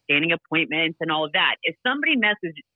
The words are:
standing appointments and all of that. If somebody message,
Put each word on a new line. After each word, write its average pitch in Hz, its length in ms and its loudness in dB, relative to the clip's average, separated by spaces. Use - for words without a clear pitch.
standing 147 280 2
appointments 160 680 -2
and 160 100 -2
all 156 140 0
of 151 80 -4
that. 160 320 2
If 165 100 -2
somebody 294 300 0
message, 208 380 0